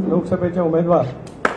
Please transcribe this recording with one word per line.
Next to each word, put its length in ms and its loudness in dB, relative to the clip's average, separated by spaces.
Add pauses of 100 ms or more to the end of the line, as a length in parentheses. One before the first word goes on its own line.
लोकसभेच्या 560 0
उमेदवार 420 2 (520)